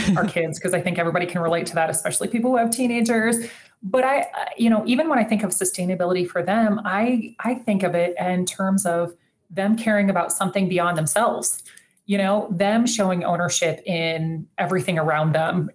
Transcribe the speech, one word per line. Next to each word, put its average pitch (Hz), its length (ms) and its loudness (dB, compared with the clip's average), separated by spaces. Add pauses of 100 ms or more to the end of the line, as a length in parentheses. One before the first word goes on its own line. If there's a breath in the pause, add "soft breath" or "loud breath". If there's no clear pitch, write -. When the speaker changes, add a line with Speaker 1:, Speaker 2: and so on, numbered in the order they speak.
Speaker 1:
<laughs> 196 100 4
Speaker 2:
our 185 100 2
kids, 160 320 -2
'cause 185 160 -2
I 175 60 2
think 170 180 -2
everybody 170 280 0
can 175 160 -4
relate 165 260 0
to - 80 -6
that, 160 140 2
especially - 400 -2
people 233 220 0
who 254 60 2
have 233 140 2
teenagers. 233 640 2 (480 loud breath)
But 247 200 2
I, 269 180 2
uh, - 240 -6 (120)
you 226 120 4
know, 220 160 4
even 262 240 2
when 285 80 2
I 220 60 4
think 208 200 0
of 190 60 -2
sustainability 180 760 0
for 175 160 -4
them, 214 420 2
I, 220 540 0
I 240 160 -2
think 208 260 -2
of 170 140 0
it 175 240 2
in 180 260 0
terms 190 400 0
of 170 280 0 (360)
them 196 260 0
caring 208 340 2
about 175 220 0
something 190 380 0
beyond 175 280 0
themselves, - 640 0 (420 loud breath)
you 202 120 0
know, 196 340 0
them 202 340 2
showing 185 380 0
ownership 170 640 0
in 160 600 -2 (100)
everything 180 420 0
around 156 340 2
them, 160 420 0